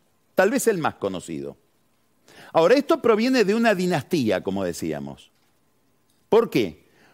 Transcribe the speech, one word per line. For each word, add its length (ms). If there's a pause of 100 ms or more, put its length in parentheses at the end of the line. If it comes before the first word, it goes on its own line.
(360)
tal 160
vez 160
el 100
más 180
conocido. 600 (960)
Ahora, 240
esto 260
proviene 440
de 100
una 180
dinastía, 720
como 220
decíamos. 640 (960)
¿Por 220
qué? 400 (240)